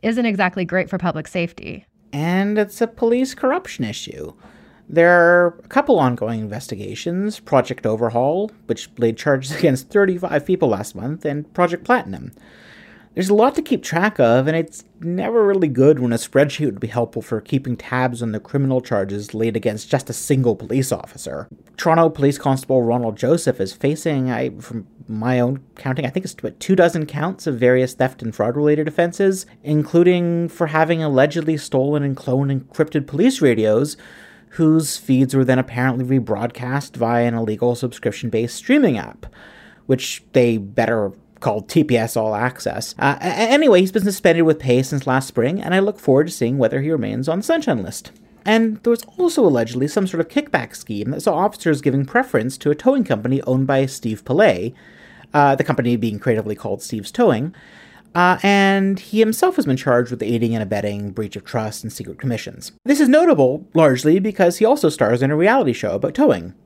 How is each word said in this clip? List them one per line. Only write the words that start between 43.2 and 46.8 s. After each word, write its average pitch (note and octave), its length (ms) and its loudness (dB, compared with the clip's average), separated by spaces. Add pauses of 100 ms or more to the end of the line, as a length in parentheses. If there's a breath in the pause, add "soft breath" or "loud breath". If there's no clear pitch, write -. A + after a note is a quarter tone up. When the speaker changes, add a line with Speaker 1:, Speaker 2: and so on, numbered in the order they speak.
Speaker 2:
a-, - 40 -8
anyway, A3+ 540 4
he's F#3 120 2
been G#3 120 0
suspended E3+ 420 2
with D#3+ 140 2
pay B2+ 240 2
since C#3 240 -4
last C3 200 0
spring, C#3 340 -2
and E3 120 -4
I F#3+ 60 4
look G3 200 -2
forward D3 280 4
to E3+ 60 -10
seeing B2+ 240 -2
whether B2+ 240 2